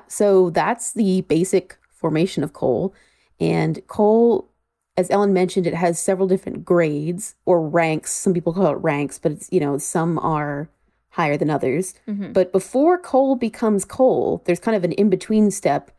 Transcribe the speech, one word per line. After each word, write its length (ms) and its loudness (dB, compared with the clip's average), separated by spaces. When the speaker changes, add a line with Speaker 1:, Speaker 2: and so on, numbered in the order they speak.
Speaker 1:
so 440 4
that's 420 -2
the 280 2
basic 560 0
formation 540 -2
of 100 -8
coal. 400 -2
And 480 -2
coal, 640 2
as 140 0
Ellen 240 2
mentioned, 320 0
it 80 -2
has 260 0
several 280 0
different 360 -4
grades 720 0
or 220 2
ranks. 440 0
Some 220 0
people 200 -2
call 140 2
it 100 2
ranks, 400 -2
but 140 -2
it's, 200 -12
you 80 2
know, 200 -2
some 400 -2
are 500 -4
higher 280 -2
than 120 0
others. 460 -2
Speaker 2:
Mm-hmm. 260 -8
Speaker 1:
But 180 2
before 480 2
coal 360 0
becomes 500 -2
coal, 600 0
there's 140 0
kind 180 -2
of 60 -4
an 100 0
in-between 560 2
step 500 -2